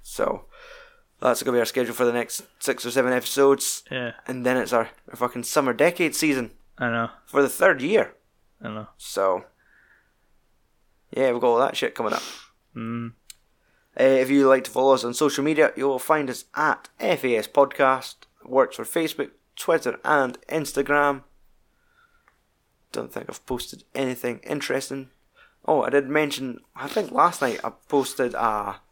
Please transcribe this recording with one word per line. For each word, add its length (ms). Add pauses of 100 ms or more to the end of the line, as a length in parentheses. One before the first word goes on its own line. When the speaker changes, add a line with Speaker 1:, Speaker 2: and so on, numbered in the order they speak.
Speaker 1:
So, 440 (720)
that's 220
gonna 140
be 40
our 60
schedule 280
for 100
the 80
next 300 (160)
six 280
or 40
seven 220
episodes. 760
Speaker 2:
Yeah. 220 (140)
Speaker 1:
And 180
then 120
it's 160
our, 180 (180)
our 80
fucking 280
summer 280
decade 420
season. 380 (260)
Speaker 2:
I 120
know. 200 (160)
Speaker 1:
For 160
the 60
third 340
year. 320 (480)
Speaker 2:
I 60
know. 180 (100)
Speaker 1:
So, 480 (1700)
yeah, 220
we've 80
got 80
all 100
that 180
shit 180
coming 180
up. 100 (520)
Speaker 2:
Mm. 380 (840)
Speaker 1:
Uh, 60
if 260
you'd 180
like 160
to 60
follow 240
us 100
on 100
social 280
media, 340
you 120
will 100
find 300
us 160 (100)
at 340 (120)
F 240
A 120
S 120
Podcast. 680 (300)
Works 320
for 80
Facebook, 460 (260)
Twitter, 480
and 340 (100)
Instagram. 760 (1700)
Don't 200
think 160
I've 180
posted 380 (100)
anything 460
interesting. 680 (540)
Oh, 180
I 80
did 180
mention, 520 (160)
I 120
think 220
last 320
night 220
I 80 (160)
posted 460
a 460 (120)